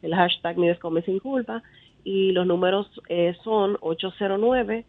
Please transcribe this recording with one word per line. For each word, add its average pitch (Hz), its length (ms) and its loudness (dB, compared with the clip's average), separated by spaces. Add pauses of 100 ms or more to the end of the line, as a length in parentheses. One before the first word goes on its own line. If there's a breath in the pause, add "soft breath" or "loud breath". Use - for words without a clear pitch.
el 165 120 -4
hashtag 175 440 0
Mi 170 100 4
Descome 170 340 0
Sin 190 160 -2
Culpa, 233 440 -6 (420 loud breath)
y 190 280 2
los 180 140 2
números, 185 420 0 (200)
eh, 175 340 0
son 208 380 0
ocho 165 380 -6
cero 196 200 -2
nueve 233 500 0